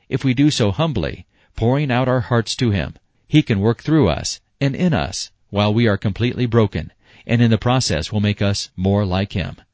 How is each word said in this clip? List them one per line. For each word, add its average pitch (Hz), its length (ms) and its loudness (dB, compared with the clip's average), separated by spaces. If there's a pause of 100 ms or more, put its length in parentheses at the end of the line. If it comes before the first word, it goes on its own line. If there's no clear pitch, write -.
If - 140 -4
we 131 100 2
do 143 180 4
so 107 180 0
humbly, 98 560 -4 (300)
pouring 131 340 0
out 123 200 0
our 127 100 2
hearts 117 380 -2
to 120 140 0
Him, 87 240 -2 (320)
He 151 140 4
can 98 200 0
work 113 200 0
through 147 280 2
us - 320 -6 (200)
and 139 140 -2
in 175 180 0
us - 380 -6 (180)
while 104 240 0
we 117 140 2
are 98 100 2
completely 117 480 -2
broken 104 460 0 (360)
and 117 140 2
in 117 100 6
the 110 80 2
process 120 520 0
will 107 100 0
make 104 200 0
us 101 340 -2
more 98 300 2
like 92 280 -2
Him. 87 240 -6 (160)